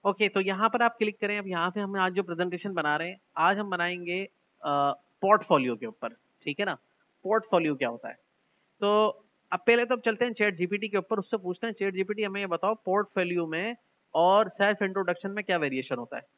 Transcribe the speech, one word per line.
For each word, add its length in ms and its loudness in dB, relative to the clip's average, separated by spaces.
ओके, 240 2
तो 120 0
यहाँ 280 0
पर 140 2
आप 160 2
click 220 -2
करें। 180 -2
अब 100 -8
यहाँ 220 -2
पे 100 -6
हम 180 -4
आज 140 2
जो 100 0
presentation 500 -4
बना 240 0
रहे 120 -4
हैं, 120 -14
आज 220 2
हम 120 -6
बनाएंगे, 540 -4
अ, 680 -2
portfolio 560 4
के 100 -10
ऊपर, 220 -10
ठीक 180 -8
है 60 0
ना? 80 -4
Portfolio 520 2
क्या 140 -2
होता 200 -8
है? 60 -12
तो 280 4
अब 140 -4
पहले 180 6
तो 100 0
हम 60 -4
चलते 240 0
हैं 80 -2
चैट 240 0
जीपीटी 320 -4
के 80 -4
ऊपर, 220 -2
उससे 180 -4
पूछते 300 -6
हैं, 80 -6
"चैट 200 -4
जीपीटी, 280 -4
हमें 180 -4
ये 60 -4
बताओ, 280 0
portfolio 720 0
में 300 -4
और 340 6
सेल्फ 340 0
इंट्रोडक्शन 480 -2
में 140 -6
क्या 120 0
variation 400 -2
होता 200 -10
है?" 60 -10